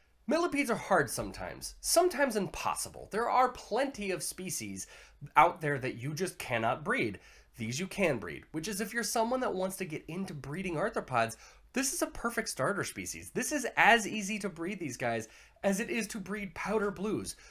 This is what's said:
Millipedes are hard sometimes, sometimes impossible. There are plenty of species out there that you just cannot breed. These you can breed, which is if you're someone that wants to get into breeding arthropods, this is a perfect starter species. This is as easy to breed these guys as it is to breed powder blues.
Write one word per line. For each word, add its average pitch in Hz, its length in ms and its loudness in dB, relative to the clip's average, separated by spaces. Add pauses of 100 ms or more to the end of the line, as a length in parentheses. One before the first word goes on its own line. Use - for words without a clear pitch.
(260)
Millipedes 285 440 2
are 202 60 4
hard 156 320 4
sometimes, 92 720 -8
sometimes 285 560 4
impossible. - 760 -4
There 220 200 0
are 254 180 6
plenty 247 640 -2
of 165 120 -2
species 107 640 -6 (480)
out 165 280 8
there 143 160 0
that 120 180 -4
you 120 160 -6
just 165 260 -4
cannot 120 460 0
breed. 156 360 -2 (380)
These 120 220 -4
you 190 80 -4
can 160 300 2
breed, 82 340 -8
which 160 160 -4
is 202 120 -4
if 226 140 -4
you're 233 80 -2
someone 233 380 0
that 226 140 0
wants 185 240 -2
to 185 60 -4
get 151 220 -8
into 185 260 -6
breeding 160 440 -6
arthropods, 147 600 0 (360)
this 269 200 0
is - 100 -2
a 302 40 2
perfect 233 420 -4
starter 160 360 0
species. 87 460 -8
This 240 200 -2
is 294 160 -2 (100)
as 202 300 8
easy 208 320 -2
to 202 100 -2
breed 175 300 -6
these 139 180 -4
guys 117 320 -2 (360)
as 196 160 4
it 233 100 -4
is 226 180 0
to 233 100 -8
breed 196 360 -8
powder 202 380 0
blues. 170 420 -2 (160)